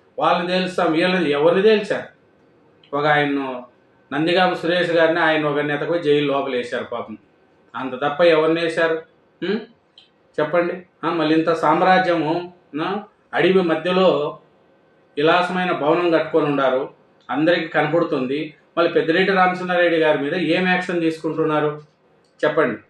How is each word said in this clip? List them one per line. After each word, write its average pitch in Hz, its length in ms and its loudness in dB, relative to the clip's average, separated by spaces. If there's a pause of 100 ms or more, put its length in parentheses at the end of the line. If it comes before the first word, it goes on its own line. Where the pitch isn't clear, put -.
(200)
వాళ్ళని 175 280 0
తేలుస్తాం, 180 440 -2
వీళ్ళని, 175 400 0
ఎవరిని 170 300 2
తేల్చారు? 202 460 0 (880)
ఒక 143 100 -2
ఆయన్ను, 139 580 0 (500)
నందిగామ 175 400 2
సురేష్ 170 380 -2
గారిని, 165 280 2
ఆయన 156 260 0
ఒక 143 140 -2
నేతకు 147 380 -2
జైలు 147 360 2
లోపల 131 180 -2
వేశారు 120 320 -4
పాపం, 110 340 -10 (580)
అంత 127 200 -8
తప్ప 143 260 -2
ఎవరిని 165 400 4
వేశారు? 160 400 -2 (420)
ఉం? 202 180 -2 (760)
చెప్పండి. 175 680 -4
ఆ, - 20 -2
మళ్ళీ 160 260 0
ఇంత 160 180 2
సామ్రాజ్యము, 175 1000 2 (280)
ఆ, 196 180 -4 (340)
అడవి 185 280 2
మధ్యలో 165 800 0 (800)
విలాసమైన 180 540 0
భవనం 160 400 0
కట్టుకొని 156 340 0
ఉండారు, 139 440 0 (400)
అందరికీ 160 380 0
కనపడుతుంది. 151 840 -2 (240)
మళ్ళీ 170 140 2
పెద్దిరెడ్డి 165 400 2
రామచంద్రారెడ్డి 180 680 2
గారి 151 180 2
మీద 143 180 -4
ఏం 180 320 0
యాక్షన్ 180 340 -2
తీసుకుంటున్నారు 156 800 -2 (640)
చెప్పండి? 151 320 0 (120)